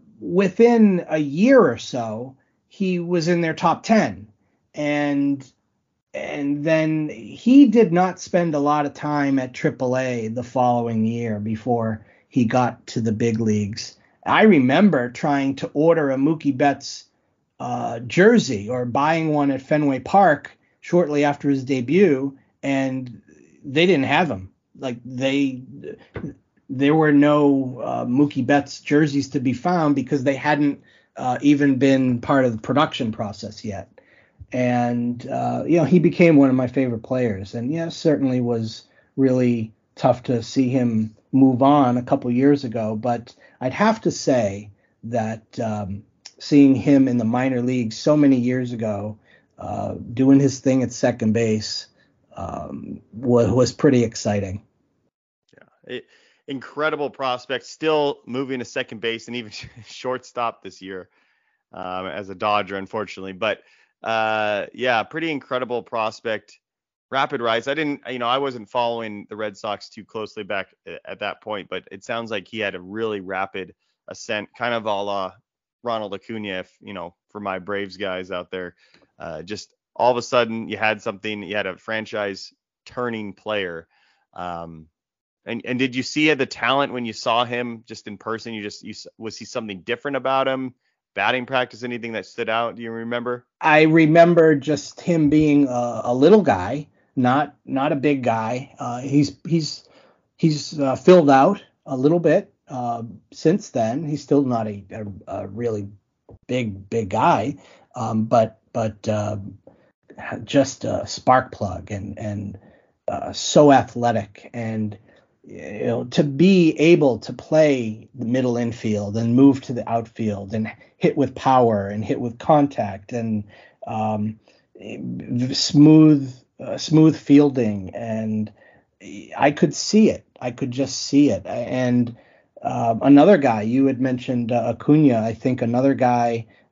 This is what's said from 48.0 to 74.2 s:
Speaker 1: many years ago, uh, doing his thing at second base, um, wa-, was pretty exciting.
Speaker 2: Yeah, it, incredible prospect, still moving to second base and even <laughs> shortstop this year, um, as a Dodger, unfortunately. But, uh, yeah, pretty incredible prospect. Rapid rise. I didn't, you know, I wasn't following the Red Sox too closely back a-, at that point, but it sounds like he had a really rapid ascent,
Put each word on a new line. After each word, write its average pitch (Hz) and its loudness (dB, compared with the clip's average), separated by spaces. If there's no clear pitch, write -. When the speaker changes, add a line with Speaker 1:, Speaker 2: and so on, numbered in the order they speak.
Speaker 1:
many 143 6
years 123 -2
ago, 107 -6
uh, - -8
doing 135 4
his 139 2
thing 131 0
at 113 -6
second 117 -2
base, 110 -2
um, - -10
wa-, 120 2
was 123 2
pretty 127 4
exciting. 104 -4
Speaker 2:
Yeah, - -18
it, 117 -14
incredible 147 -6
prospect, 127 -6
still 151 -2
moving 127 -6
to 120 -8
second 123 -10
base 113 -6
and 120 -10
even 110 -10
<laughs> - -20
shortstop 123 -8
this 98 -20
year, 95 -14
um, 92 -10
as 92 -10
a 98 -12
Dodger, 101 -2
unfortunately. 95 -10
But, 101 -6
uh, 110 -2
yeah, 117 0
pretty 160 -6
incredible 127 -6
prospect. 110 -8
Rapid 139 -4
rise. 117 -2
I 143 -4
didn't, 147 -6
you 127 -8
know, 120 -4
I 127 0
wasn't 123 -8
following 113 -6
the 107 -14
Red 107 -8
Sox 104 -10
too 101 -20
closely 110 -12
back 95 -8
a-, - -16
at 95 -12
that 104 -8
point, 104 -10
but 92 -10
it 98 -18
sounds 117 -8
like 101 -8
he 113 -14
had 98 -4
a 90 -12
really 104 -6
rapid 95 -8
ascent, 104 -10